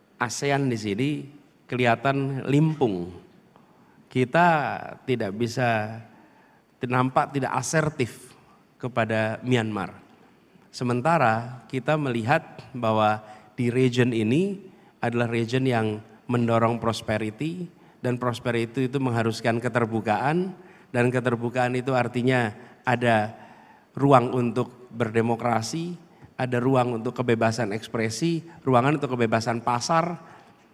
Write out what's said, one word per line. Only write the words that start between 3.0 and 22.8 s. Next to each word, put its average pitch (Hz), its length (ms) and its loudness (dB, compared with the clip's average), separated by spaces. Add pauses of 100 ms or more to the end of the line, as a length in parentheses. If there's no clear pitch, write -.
Kita 139 640 2 (320)
tidak 113 320 -2
bisa, 113 640 -2 (800)
nampak 131 480 0
tidak 131 240 -2
asertif 151 800 -2 (400)
kepada 110 680 -2
Myanmar. 110 500 -2 (800)
Sementara 123 960 0
kita 135 260 -2
melihat 135 640 0 (160)
bahwa 110 480 2 (320)
di 120 160 0
region 123 400 2
ini 131 480 0 (400)
adalah 120 320 -2
region 117 340 -2
yang 110 380 0 (240)
mendorong 117 560 2
prosperity, 113 880 -4 (320)
dan 123 160 -2
prosperity 120 720 -2
itu 139 80 -4
mengharuskan 117 640 0
keterbukaan, 117 960 0 (320)
dan 123 180 2
keterbukaan 123 720 0
itu 127 160 -2
artinya 120 640 0 (260)